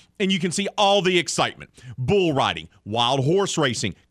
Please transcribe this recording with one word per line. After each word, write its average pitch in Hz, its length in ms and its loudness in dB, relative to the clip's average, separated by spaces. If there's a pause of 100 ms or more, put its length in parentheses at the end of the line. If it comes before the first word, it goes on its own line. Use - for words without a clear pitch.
(200)
and 185 120 0
you 196 60 -2
can 165 140 -2
see 196 160 -4 (100)
all 202 240 4
the 180 160 0
excitement, 120 540 -4 (260)
bull 170 360 2
riding, 92 360 0 (160)
wild 120 400 0
horse 180 320 0
racing, 123 380 -2 (160)